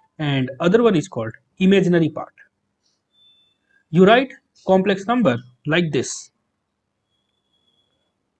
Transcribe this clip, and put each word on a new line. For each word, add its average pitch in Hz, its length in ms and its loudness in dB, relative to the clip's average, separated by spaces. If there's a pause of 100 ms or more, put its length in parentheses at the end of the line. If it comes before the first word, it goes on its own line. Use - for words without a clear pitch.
(180)
and 135 320 -4 (100)
other 190 220 2
one 220 120 2
is 147 140 -2
called 110 240 -10 (260)
imaginary 175 500 2
part. - 240 -14 (1600)
You 185 160 4
write 247 260 2 (340)
complex 190 400 0
number 202 320 0 (280)
like 160 240 -2
this, - 400 -6 (2000)